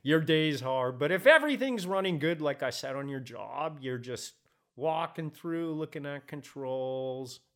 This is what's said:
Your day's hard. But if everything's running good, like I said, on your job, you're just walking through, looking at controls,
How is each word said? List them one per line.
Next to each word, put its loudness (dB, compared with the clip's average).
Your 6
day's 2
hard. -2
But 2
if 4
everything's 6
running 0
good, 0
like 0
I 0
said, -6
on -6
your -6
job, -6
you're -4
just -8
walking -2
through, -4
looking -6
at -8
controls, -6